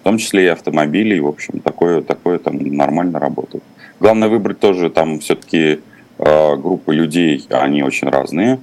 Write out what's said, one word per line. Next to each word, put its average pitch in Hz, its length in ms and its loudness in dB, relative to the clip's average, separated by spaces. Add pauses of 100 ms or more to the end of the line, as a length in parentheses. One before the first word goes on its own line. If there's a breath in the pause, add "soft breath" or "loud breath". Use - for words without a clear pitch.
В - 40 -20
том 107 140 2
числе 98 260 2
и 90 40 4
автомобили, 80 680 0
и, 80 40 0
в 71 80 0
общем, - 320 -8
такое, 85 420 0
такое - 360 -4
там 73 200 -6
нормально 73 600 -2
работает. - 460 -6 (360 loud breath)
Главное 110 280 4
выбрать 101 320 -2
тоже 90 300 2
там 80 300 0
все-таки, 78 600 -2 (380 loud breath)
э, 76 380 4
группы 78 380 -2
людей, 78 560 0
они 69 320 0
очень 67 260 -2
разные 82 540 0